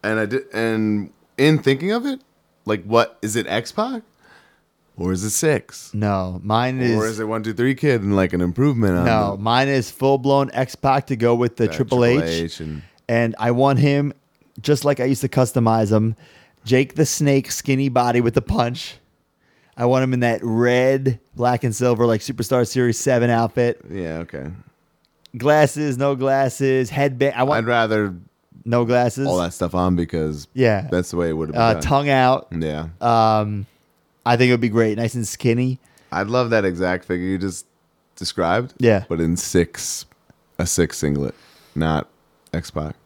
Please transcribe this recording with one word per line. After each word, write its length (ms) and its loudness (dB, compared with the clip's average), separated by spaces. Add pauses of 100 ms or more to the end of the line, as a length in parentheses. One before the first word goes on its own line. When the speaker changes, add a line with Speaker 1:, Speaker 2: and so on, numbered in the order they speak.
Speaker 1:
And 160 0
I 60 0
did, 180 -4 (100)
and 580 0 (260)
in 220 4
thinking 320 0
of 140 -2
it, 160 -6 (440)
like, 180 -2
what, 380 2
is 140 -6
it 120 -2
X-Pac? 560 -4 (960)
Or 140 -2
is 120 -2
it 60 -4
Six? 640 -4
Speaker 2:
No, 500 -2
mine 360 0
Speaker 1:
Or 260 0
Speaker 2:
is 80 -4
Speaker 1:
is 60 -8
it 80 -4
One 160 -4
Two 100 -4
Three 220 0
Kid 260 2
and, 140 0
like, 180 2
an 80 0
improvement 560 2
on 80 2
Speaker 2:
No, 300 2
Speaker 1:
the 80 -10
Speaker 2:
mine 240 2
is 240 0
full-blown 640 2
X-Pac 540 0
to 80 -2
go 200 2
with 220 0
the 100 2
Speaker 1:
That 60 -2
Speaker 2:
Triple 320 2
H. 140 4
Speaker 1:
Triple 140 -2
H 280 -4
and 200 -8 (260)
Speaker 2:
And 300 0
I 140 0
want 280 2
him, 320 2 (500)
just 240 0
like 140 2
I 60 0
used 160 0
to 80 -4
customize 680 2
him, 200 2 (500)
Jake 300 2
the 100 2
Snake, 460 0
skinny 380 -2
body 320 2
with 120 2
the 80 2
punch. 540 -4 (840)
I 80 -2
want 180 2
him 100 0
in 80 0
that 200 0
red, 760 2 (160)
black 280 0
and 120 -2
silver, 320 2
like, 140 2
Superstar 460 -2
Series 300 0
seven 320 0
outfit. 500 0 (100)
Speaker 1:
Yeah, 300 -8
okay. 280 -12 (880)
Speaker 2:
Glasses, 600 2
no 180 0
glasses, 720 0
headband. 460 0
I 80 0
want 160 2
Speaker 1:
I'd 100 -2
rather 460 0 (500)
Speaker 2:
no 200 2
glasses. 420 0
Speaker 1:
all 100 0
that 160 -2
stuff 220 -4
on 200 2
because 600 -4
Speaker 2:
Yeah. 340 2
Speaker 1:
that's 220 -2
the 60 -4
way 120 0
it 40 -2
would 160 -4
have 40 -10
been 80 0
Speaker 2:
Uh, 120 4
Speaker 1:
done. 100 -2
Speaker 2:
tongue 260 0
out. 420 2
Speaker 1:
Yeah. 360 -6 (120)
Speaker 2:
Um, 680 2 (580)
I 100 4
think 140 4
it 40 6
would 80 2
be 80 0
great. 280 2
Nice 180 -4
and 120 -6
skinny. 520 -2 (320)
Speaker 1:
I'd 160 -4
love 220 0
that 160 2
exact 400 -2
figure 200 -4
you 120 -2
just 280 -6 (500)
described. 600 -2
Speaker 2:
Yeah. 300 4
Speaker 1:
But 140 -2
in 160 2
Six, 680 -2 (540)
a 60 0
Six 320 -2
singlet, 380 -4 (400)
not 340 -2 (440)
X-Pac. 420 -8 (100)